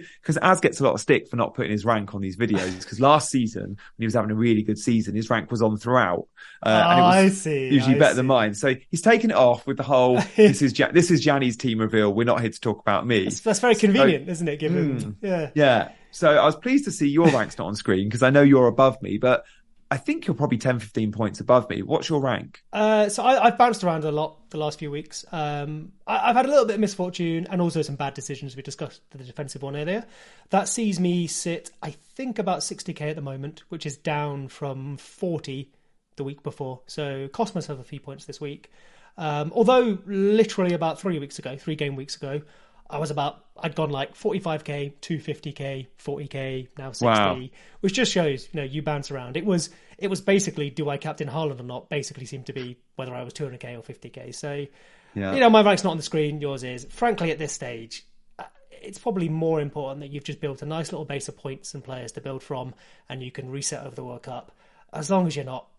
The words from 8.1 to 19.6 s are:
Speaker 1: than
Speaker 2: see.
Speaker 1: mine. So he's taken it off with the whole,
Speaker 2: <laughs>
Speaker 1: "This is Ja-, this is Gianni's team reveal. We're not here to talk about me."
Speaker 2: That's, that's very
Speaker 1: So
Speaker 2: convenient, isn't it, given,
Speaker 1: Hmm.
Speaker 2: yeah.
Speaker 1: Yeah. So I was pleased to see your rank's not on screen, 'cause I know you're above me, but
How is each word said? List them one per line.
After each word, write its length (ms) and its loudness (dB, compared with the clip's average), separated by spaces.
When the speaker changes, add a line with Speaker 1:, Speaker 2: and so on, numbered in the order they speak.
Speaker 1:
than 80 2
Speaker 2:
see. 40 2
Speaker 1:
mine. 260 4
So 200 0
he's 120 -4
taken 280 4
it 60 0
off 280 6
with 120 -6
the 80 -4
whole, 440 4
Speaker 2:
<laughs> 80 -20
Speaker 1:
"This 240 8
is 160 2
Ja-, 140 4
this 220 4
is 120 6
Gianni's 320 2
team 220 -2
reveal. 340 4
We're 120 0
not 160 4
here 100 -2
to 100 -12
talk 200 -4
about 260 0
me." 180 2
Speaker 2:
That's, 160 -4
that's 200 0
very 160 6
Speaker 1:
So 60 -2
Speaker 2:
convenient, 460 4
isn't 200 -4
it, 100 -4
given, 420 0
Speaker 1:
Hmm. 240 -10
Speaker 2:
yeah. 300 -2
Speaker 1:
Yeah. 380 4
So 200 4
I 160 8
was 100 4
pleased 300 0
to 40 -6
see 180 -2
your 200 6
rank's 300 2
not 100 -6
on 80 -4
screen, 340 0
'cause 140 0
I 60 6
know 120 8
you're 240 10
above 360 4
me, 160 -4
but 260 2